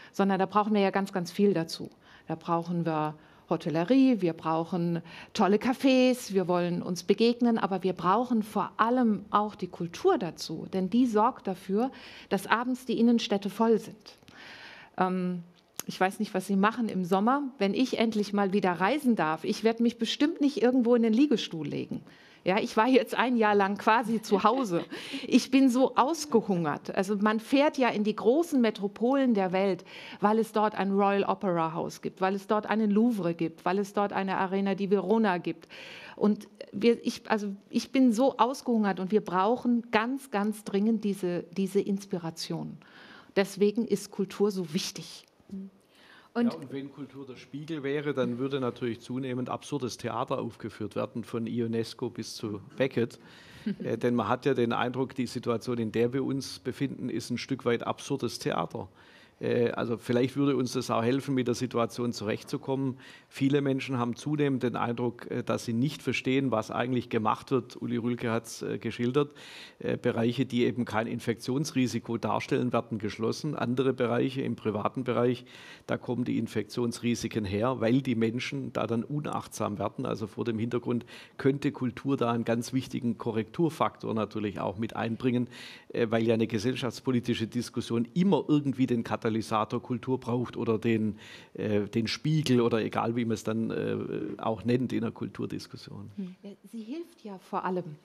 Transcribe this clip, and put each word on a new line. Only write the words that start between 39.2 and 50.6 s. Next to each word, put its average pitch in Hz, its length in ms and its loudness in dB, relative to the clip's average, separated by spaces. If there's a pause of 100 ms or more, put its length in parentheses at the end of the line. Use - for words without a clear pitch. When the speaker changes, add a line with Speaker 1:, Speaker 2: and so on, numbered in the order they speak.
Speaker 1:
brauchen 233 680 0
ganz, 240 400 -2
ganz 208 340 -2
dringend 208 400 0
diese, 185 400 -2 (120)
diese 190 240 0
Inspiration. 165 960 -4 (600)
Deswegen 208 500 2
ist - 240 -2
Kultur 202 400 0
so 180 240 -4
wichtig. - 500 -8 (1120)
Speaker 2:
Und 240 100 2
Speaker 3:
Ja, - 120 0
und 143 140 -12
wenn 139 200 -8
Kultur 139 340 -14
der 123 100 -14
Spiegel 147 480 -8
wäre, 147 280 0
dann 120 260 0
würde 135 200 -2
natürlich 120 420 -2
zunehmend 127 480 -4
absurdes 127 500 -6
Theater 117 420 -2
aufgeführt 110 560 -8